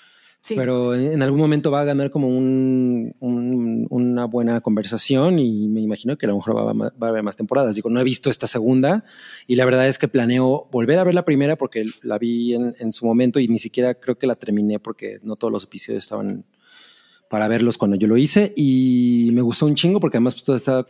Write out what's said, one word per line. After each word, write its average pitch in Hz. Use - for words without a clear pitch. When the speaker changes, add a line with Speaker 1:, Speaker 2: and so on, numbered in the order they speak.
Speaker 1:
Sí. 220
Speaker 2:
pero 123
en, 135
en 156
algún 139
momento 151
va 143
a -
ganar 139
como 139
un, 127
un, 120
una 123
buena 117
conversación 131
y 107
me 110
imagino 107
que -
a 107
lo 101
mejor 110
va, 110
va, -
va 113
a -
haber 110
más 104
temporadas. 113
Digo, 107
no 120
he 131
visto 131
esta -
segunda 131
y 123
la 127
verdad 127
es 131
que 120
planeo 127
volver 127
a 190
ver 180
la 175
primera 143
porque 117
la 110
vi 117
en, 120
en 110
su -
momento 120
y 120
ni 117
siquiera 123
creo -
que -
la 120
terminé 104
porque 104
no 107
todos 113
los 107
episodios -
estaban 101
para 107
verlos 117
cuando 101
yo 107
lo 113
hice 196
y 123
me 123
gustó 117
un 147
chingo 190
porque 170
además, 123
pues, -
toda 135
esta, 127